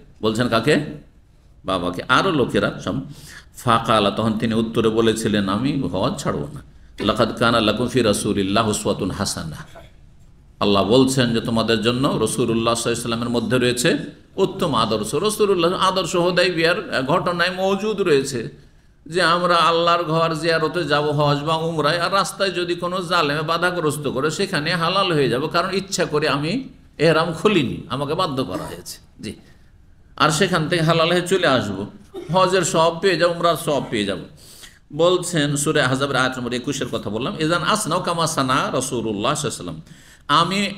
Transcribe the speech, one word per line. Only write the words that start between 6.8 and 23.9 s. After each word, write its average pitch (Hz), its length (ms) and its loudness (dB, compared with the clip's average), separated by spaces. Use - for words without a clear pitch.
"লাকাদ 107 400 0
কানা 117 200 2
লাকুম 110 280 0
ফি 123 140 2
রাসূলিল্লাহি 104 680 2
উসওয়াতুন 101 420 -2
হাসানাহ।" 82 480 -6
আল্লাহ 101 240 2
বলছেন 127 500 4
যে 110 80 0
তোমাদের 113 400 0
জন্য 123 260 0
রাসূলুল্লাহ 117 680 0
সাল্লাল্লাহু - 0 -
আলাইহি 120 160 -2
ওয়াসাল্লামের 117 400 -4
মধ্যে 117 280 0
রয়েছে 123 400 2
উত্তম 185 400 0
আদর্শ। 104 400 0
রাসূলুল্লাহ 190 580 2
আদর্শ 185 420 0
হুদায়বিয়ার 170 920 0
ঘটনায় 175 440 0
মওজুদ 196 500 -2
রয়েছে 135 680 0
যে 170 140 -2
আমরা 175 340 4
আল্লাহর 170 480 4
ঘর 160 320 0
জিয়ারতে 160 480 0
যাব 147 220 2
হজ 147 380 2
বা 160 120 0
উমরায়, 160 420 0
আর 175 160 -2
রাস্তায় 196 380 0
যদি 175 240 -2
কোনো 180 340 -4
জালেমে 160 320 0
বাধাগ্রস্ত 170 640 -2